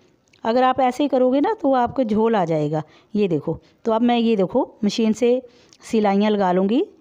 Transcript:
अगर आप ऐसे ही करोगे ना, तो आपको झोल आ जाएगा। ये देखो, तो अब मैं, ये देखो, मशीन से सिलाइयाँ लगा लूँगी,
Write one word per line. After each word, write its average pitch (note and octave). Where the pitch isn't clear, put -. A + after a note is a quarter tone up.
अगर A#3+
आप B3+
ऐसे B3+
ही C#4+
करोगे B3+
ना, G4
तो C#4
आपको B3+
झोल A3
आ F#3
जाएगा। D#3
ये G#3
देखो, D#3
तो A3+
अब A3
मैं, A#3+
ये A3+
देखो, G#3+
मशीन A3
से B3
सिलाइयाँ G#3
लगा G3+
लूँगी, G3